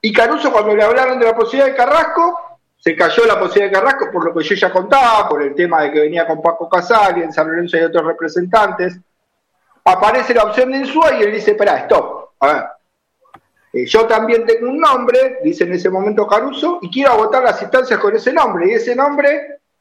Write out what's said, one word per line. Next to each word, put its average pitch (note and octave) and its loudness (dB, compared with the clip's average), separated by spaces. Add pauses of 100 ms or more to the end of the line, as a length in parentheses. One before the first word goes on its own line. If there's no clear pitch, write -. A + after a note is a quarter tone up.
Y G#3+ 0
Caruso, C4 2
cuando G#3+ 2
le G#3+ 2
hablaron B3+ 0
de A#3 2
la A3+ 2
posibilidad C4 0
de C4+ -8
Carrasco, E4 -2 (180)
se E3 -2
cayó F3 2
la G#3 2
posibilidad F#3+ 0
de F#3+ 2
Carrasco, B3+ -2
por E3 -4
lo D#3+ -4
que D#3+ -2
yo G3+ -2
ya F#3 0
contaba, G#3+ 2
por D3 -2
el - -4
tema E3+ 0
de D3 -2
que D3+ 0
venía E3 0
con D#3 -4
Paco E3+ -2
Casali, F3+ 2
en D#3 -8
San D#3 0
Lorenzo F3 -2
hay E3 2
otros E3 0
representantes. F3+ -2 (840)
Aparece A#3 2
la A3+ 4
opción B3+ 0
de C4+ -4
Insúa D#4 0
y A3 0
él G#3 0
dice, G#3+ -2
"Esperá, G3+ 0
stop, - -2 (100)
a C#3+ 2
ver. C3+ -4 (1120)
Eh, B2 -4
yo A3 2
también A3+ 0
tengo A#3 0
un C#4 -6
nombre", B3+ 2
dice E3+ 0
en F3 -6
ese F#3 -2
momento G3+ -2
Caruso, C#4+ -2
"y F3 -12
quiero C4 2
agotar A3 2
las A#3 0
instancias B3 0
con G#3 0
ese A3 0
nombre", G#3 0
y A#3 0
ese A#3+ -2
nombre C#4+ -2 (220)